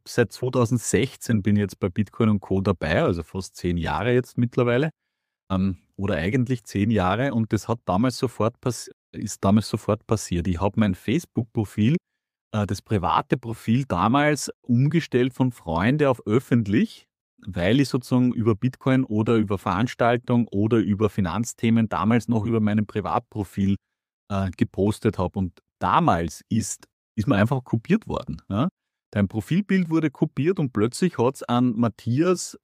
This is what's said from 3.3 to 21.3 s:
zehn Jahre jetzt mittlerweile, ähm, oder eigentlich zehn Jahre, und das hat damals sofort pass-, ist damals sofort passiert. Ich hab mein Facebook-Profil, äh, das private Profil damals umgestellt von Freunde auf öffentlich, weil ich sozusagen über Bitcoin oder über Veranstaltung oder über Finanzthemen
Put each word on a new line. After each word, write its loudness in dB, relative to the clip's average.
zehn -2
Jahre -2
jetzt -2
mittlerweile, 0
ähm, 0
oder -2
eigentlich -2
zehn -2
Jahre, 0
und -2
das -2
hat -4
damals 0
sofort -2
pass-, -6
ist -10
damals 4
sofort -2
passiert. -2
Ich -2
hab -2
mein 2
Facebook-Profil, -2
äh, 0
das -6
private 0
Profil -2
damals 0
umgestellt 0
von -2
Freunde 0
auf -2
öffentlich, 0
weil 0
ich 2
sozusagen 0
über 2
Bitcoin 0
oder 0
über 0
Veranstaltung 0
oder 2
über 0
Finanzthemen 0